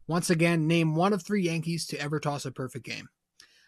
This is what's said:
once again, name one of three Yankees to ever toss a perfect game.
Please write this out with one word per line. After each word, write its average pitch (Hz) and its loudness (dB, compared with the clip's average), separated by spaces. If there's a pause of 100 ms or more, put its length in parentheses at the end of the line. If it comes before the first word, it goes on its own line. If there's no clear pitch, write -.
once 165 0
again, 170 4
name 165 4
one 185 4
of 185 -2
three 202 0
Yankees 165 -2
to 147 -8
ever 147 -4
toss 143 -4
a 135 -6
perfect 127 -10
game. 104 -10 (600)